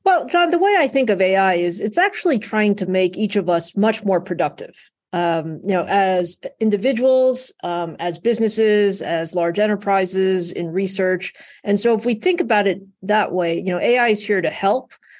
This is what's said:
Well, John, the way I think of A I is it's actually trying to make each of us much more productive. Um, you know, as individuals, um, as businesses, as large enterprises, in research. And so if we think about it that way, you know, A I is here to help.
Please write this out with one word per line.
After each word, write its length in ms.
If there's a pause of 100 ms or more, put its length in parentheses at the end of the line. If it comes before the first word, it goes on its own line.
Well, 240
John, 220
the 80
way 200
I 120
think 200
of 120
A 160
I 160
is 260
it's 180
actually 420
trying 360
to 100
make 300
each 220
of 100
us 300
much 260
more 160
productive. 560 (380)
Um, 500
you 100
know, 140
as 500 (220)
individuals, 920 (100)
um, 340
as 220
businesses, 840
as 320
large 240
enterprises, 920
in 160
research. 640 (300)
And 160
so 160
if 100
we 80
think 280
about 260
it 140 (220)
that 280
way, 260
you 140
know, 80
A 180
I 120
is 120
here 200
to 80
help. 420 (280)